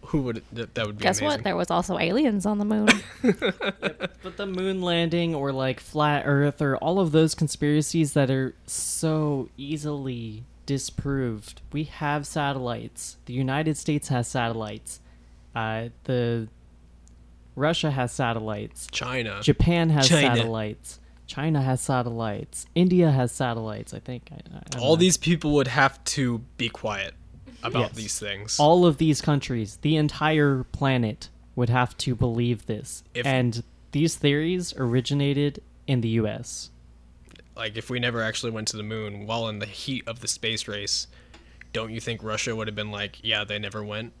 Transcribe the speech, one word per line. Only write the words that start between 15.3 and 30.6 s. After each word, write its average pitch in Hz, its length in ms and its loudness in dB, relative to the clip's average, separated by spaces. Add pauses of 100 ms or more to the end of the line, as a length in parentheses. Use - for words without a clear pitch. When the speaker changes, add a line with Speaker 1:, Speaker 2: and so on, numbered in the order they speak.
Speaker 3:
Uh, 113 340 -4 (160)
the 117 420 0 (1080)
Russia 156 360 2
has 127 200 0
satellites. 110 800 -4
Speaker 1:
China. 110 500 -4
Speaker 3:
Japan 165 480 6
has 143 180 6
Speaker 1:
China. 139 280 6
Speaker 3:
satellites. 113 640 -2 (260)
China 151 360 0
has 131 200 2
satellites. 117 840 -4 (100)
India 175 360 6
has 127 200 4
satellites, 110 600 -6
I 107 60 -10
think. 123 320 -14
I, - 40 -16
I, - 220 -16
I - 40 -16 (100)
don't 123 100 -6
Speaker 1:
All 143 140 6
Speaker 3:
know. 165 40 2
Speaker 1:
these 180 180 6
people 156 380 2
would 135 120 4
have 135 380 4
to 123 340 -2 (180)
be 117 120 -2
quiet 98 440 -6 (500)
about 120 240 0
Speaker 3:
Yes. - 80 -8
Speaker 1:
these 110 240 -6
things. 101 400 -6
Speaker 3:
All 170 260 8
of 156 120 6
these 156 240 4
countries, 127 600 -2
the 151 140 2
entire 151 720 2